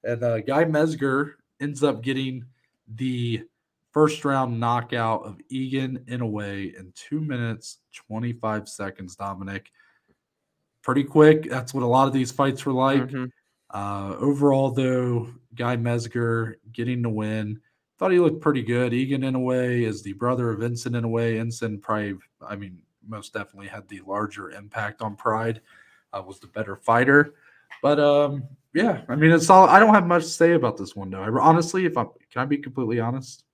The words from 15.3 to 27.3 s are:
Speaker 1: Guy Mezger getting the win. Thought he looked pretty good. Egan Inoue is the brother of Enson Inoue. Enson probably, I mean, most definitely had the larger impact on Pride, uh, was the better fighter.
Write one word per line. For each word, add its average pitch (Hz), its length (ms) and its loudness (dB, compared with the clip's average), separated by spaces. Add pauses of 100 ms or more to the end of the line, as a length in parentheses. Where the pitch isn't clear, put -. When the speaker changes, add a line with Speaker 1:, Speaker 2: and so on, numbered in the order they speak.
Speaker 1:
Guy 120 220 -2
Mezger 117 760 -2 (180)
getting 120 300 -4
the 117 60 -2
win. 107 520 -4 (380)
Thought 190 120 0
he 180 80 4
looked 160 220 2
pretty 139 220 2
good. 120 300 0
Egan 131 300 -2
Inoue 127 640 -2
is 104 160 -6
the 98 120 -12
brother 123 360 -2
of 104 100 -4
Enson 120 400 -4
Inoue. 117 400 -2
Enson 117 400 -6
probably, 104 360 -4 (280)
I 101 120 -12
mean, 92 220 -16 (280)
most 107 260 -16
definitely 101 360 -14
had 104 200 -18
the 98 120 -18
larger 101 500 -8
impact 104 520 -10
on 104 120 -8
Pride, 110 460 -4 (520)
uh, 98 140 -10
was 95 140 -18
the - 80 -20
better 101 260 -8
fighter. 135 600 4 (460)